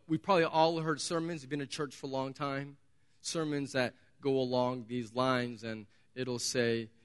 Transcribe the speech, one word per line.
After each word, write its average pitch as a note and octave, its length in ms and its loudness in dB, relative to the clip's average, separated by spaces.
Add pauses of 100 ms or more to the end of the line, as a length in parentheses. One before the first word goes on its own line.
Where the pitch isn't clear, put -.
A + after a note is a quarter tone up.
we've D#3 160 0
probably F3+ 220 6
all D#3+ 360 4
heard D#3 200 0
sermons, E3 420 -4
you've C3 80 -16
been D3 100 -2
in C3+ 80 -6
church C#3+ 260 -6
for - 120 -10
a C3+ 40 -8
long C3 240 -4
time, C#3 420 -6 (460)
sermons D3 500 -2
that B2 220 2 (260)
go C3+ 180 4
along B2 500 2
these A#2 260 -6
lines, B2 500 0
and A2 220 -8 (280)
it'll B2+ 240 -4
say, A#2 500 0 (160)